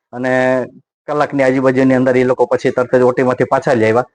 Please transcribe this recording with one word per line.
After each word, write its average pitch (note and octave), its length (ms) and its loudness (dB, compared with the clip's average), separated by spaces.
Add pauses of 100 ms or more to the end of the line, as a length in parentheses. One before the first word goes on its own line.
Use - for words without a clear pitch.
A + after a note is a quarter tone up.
(120)
અને B2+ 520 -2 (420)
કલાકની C#3+ 360 -2
આજુબાજુની C3 520 2
અંદર C3 220 2
એ B2+ 80 2
લોકો B2 220 0
પછી B2+ 240 -2
તરત B2+ 260 -2
જ B2+ 60 4
ઓટીમાંથી B2+ 420 0
પાછા C3+ 280 -2
લઈ A2 140 2
આવ્યા A#2 180 2 (100)